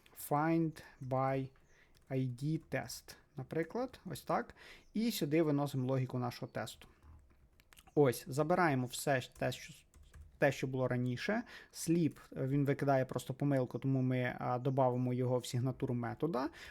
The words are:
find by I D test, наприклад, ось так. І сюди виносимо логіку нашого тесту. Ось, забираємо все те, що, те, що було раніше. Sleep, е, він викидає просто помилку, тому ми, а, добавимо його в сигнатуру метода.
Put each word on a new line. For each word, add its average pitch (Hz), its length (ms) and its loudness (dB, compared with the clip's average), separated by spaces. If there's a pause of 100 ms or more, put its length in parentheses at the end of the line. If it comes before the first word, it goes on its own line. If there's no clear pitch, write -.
(300)
find 160 520 2 (200)
by 135 480 0 (600)
I 131 180 0
D 143 320 -2 (120)
test, - 440 -8 (220)
наприклад, 165 680 -4
ось 170 160 -8
так. 214 340 -2 (380)
І 226 180 0
сюди 156 300 2
виносимо 143 460 2
логіку 131 320 0
нашого 123 320 -6
тесту. - 360 -8 (1080)
Ось, 120 320 4
забираємо 151 600 2
все 131 340 0 (160)
те, 131 140 -2
що, - 220 -12 (640)
те, 143 120 4
що 135 160 -4
було 127 200 0
раніше. 127 560 -2 (300)
Sleep, 165 380 2 (260)
е, 135 100 -2
він 143 180 2
викидає 139 400 2
просто - 280 -6
помилку, 139 460 0
тому 135 220 2
ми, 127 380 0
а, 127 200 0
добавимо 127 540 2
його 123 260 2
в 120 60 -4
сигнатуру 127 480 -2
метода. 156 560 -2 (220)